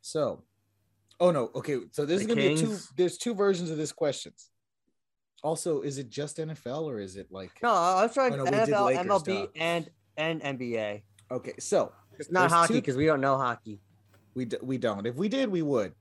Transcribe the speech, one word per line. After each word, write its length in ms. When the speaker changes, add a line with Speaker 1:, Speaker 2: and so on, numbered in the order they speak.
Speaker 1:
So, 420
oh 120
no, 240
okay. 220
So 140
this 140
Speaker 2:
The 20
Speaker 1:
is 60
gonna 140
be 120
a 40
two, 100
Speaker 2:
Kings? 280
Speaker 1:
there's 220
two 160
versions 360
of 80
this 140
questions. 580
Also, 380
is 160
it 120
just 300
N 100
F 180
L 220
or 100
is 160
it 160
like 200
Speaker 2:
No, 80
I 320
was 100
trying 200
Speaker 1:
oh, 40
no, 80
Speaker 2:
N 80
F 160
L, 180
Speaker 1:
we 60
did 40
Lakers 80
Speaker 2:
M 60
L 100
B, 160
Speaker 1:
stuff. 180
Speaker 2:
and, 340
and 240
N 160
B 200
A. 260
Speaker 1:
Okay, 280
so 340
Speaker 2:
It's 140
not 100
Speaker 1:
there's 120
Speaker 2:
hockey 220
Speaker 1:
two 60
Speaker 2:
'cause 160
we 80
don't 160
know 160
hockey. 420
Speaker 1:
We 120
d-, 160
we 160
don't. 280
If 100
we 140
did, 200
we 120
would. 400